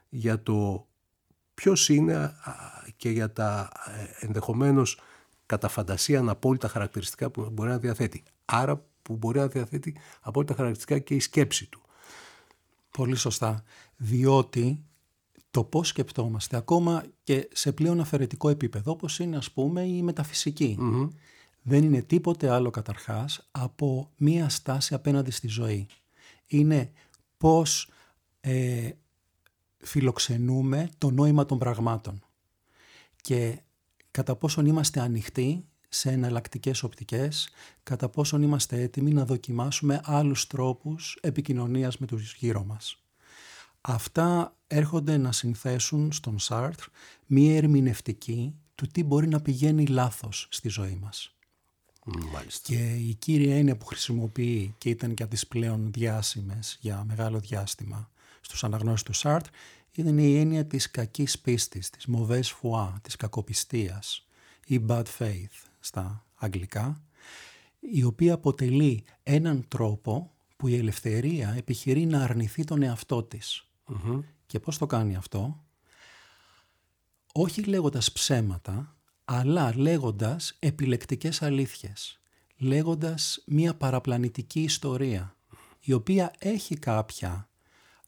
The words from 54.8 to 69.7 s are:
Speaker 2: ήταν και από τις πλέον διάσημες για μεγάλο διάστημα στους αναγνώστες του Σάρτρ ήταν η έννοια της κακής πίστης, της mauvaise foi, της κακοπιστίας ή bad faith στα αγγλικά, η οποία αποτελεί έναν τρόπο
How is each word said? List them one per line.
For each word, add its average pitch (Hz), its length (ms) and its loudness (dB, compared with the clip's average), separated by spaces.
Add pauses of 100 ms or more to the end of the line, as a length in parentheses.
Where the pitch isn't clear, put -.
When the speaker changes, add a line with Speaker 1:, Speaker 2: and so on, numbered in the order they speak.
Speaker 2:
ήταν 117 240 -2
και 113 100 -6
από 107 80 -6
τις 110 160 -4
πλέον 113 440 -2
διάσημες 107 920 -4
για 104 260 -4
μεγάλο 110 320 -2
διάστημα 104 720 -8 (320)
στους - 220 -10
αναγνώστες 110 400 0
του 107 100 -8
Σάρτρ 156 360 0 (420)
ήταν 160 260 2
η 147 220 6
έννοια 156 260 2
της 139 260 -4
κακής 131 480 -4
πίστης, 113 500 -2
της - 240 -16
mauvaise 120 380 0 (100)
foi, 110 400 -2
της - 140 -12
κακοπιστίας 104 1120 -6 (380)
ή 123 220 0
bad 117 160 2 (160)
faith 101 480 -6 (120)
στα 95 460 -8 (100)
αγγλικά, 107 640 -6 (800)
η 180 240 0
οποία 165 300 2
αποτελεί 139 680 2 (200)
έναν 147 440 2
τρόπο 113 640 -2 (260)